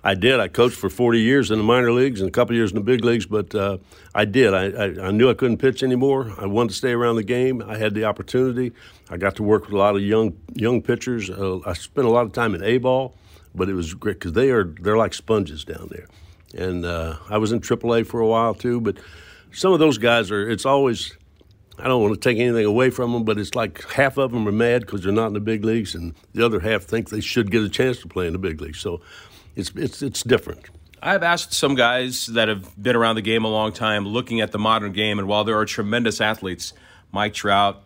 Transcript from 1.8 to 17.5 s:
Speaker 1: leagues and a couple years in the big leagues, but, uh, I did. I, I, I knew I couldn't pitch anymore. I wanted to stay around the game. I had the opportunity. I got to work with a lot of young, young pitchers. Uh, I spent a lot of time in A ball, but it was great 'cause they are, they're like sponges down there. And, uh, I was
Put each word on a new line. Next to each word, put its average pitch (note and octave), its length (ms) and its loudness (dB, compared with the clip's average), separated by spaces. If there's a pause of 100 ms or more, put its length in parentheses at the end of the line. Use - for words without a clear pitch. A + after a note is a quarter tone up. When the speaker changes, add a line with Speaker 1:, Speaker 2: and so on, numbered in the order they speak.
Speaker 1:
leagues A#2+ 300 0
and F#2+ 80 -2
a - 20 -2
couple A#2+ 240 0
years A2+ 160 2
in F2 60 -10
the G#2+ 80 -2
big A#2+ 180 2
leagues, A#2 220 2
but, G2 300 -4
uh, G2 240 -2 (360)
I G#2 120 2
did. G#2 260 4
I, F#2+ 140 2
I, F#2+ 420 -4
I - 20 -2
knew A2+ 200 6
I A2+ 40 2
couldn't B2 220 0
pitch - 260 0
anymore. B2+ 560 0
I G2 60 -8
wanted G#2+ 260 0
to F#2+ 60 -10
stay B2+ 160 -2
around A#2 240 2
the A2+ 80 -2
game. B2 420 0
I G#2+ 120 -10
had G#2+ 160 -2
the G#2+ 100 -2
opportunity. B2 680 -2 (360)
I E2+ 80 -12
got F#2 200 -2
to G#2+ 60 -6
work G#2 220 4
with G2+ 80 -10
a G2+ 60 0
lot G2+ 180 4
of G2+ 60 0
young, G#2+ 340 2 (160)
young A2+ 300 0
pitchers. A#2 480 -2
Uh, F#2 340 -4
I F#2+ 80 -4
spent B2 340 -2
a A2+ 40 6
lot A#2 160 4
of G2+ 60 -10
time A#2 220 0
in E2+ 80 -6
A A2 160 2
ball, B2+ 380 0 (380)
but F#2 160 -2
it G2 40 -4
was E2+ 200 -4
great G#2 260 -6
'cause E2 140 -8
they C3 160 4
are, A#2 140 2
they're F2+ 340 0
like G#2+ 160 2
sponges E2 500 -2
down - 260 -14
there. - 160 -16 (480)
And, F2 320 -6
uh, E2 300 -6 (120)
I G#2+ 100 -2
was G#2+ 140 0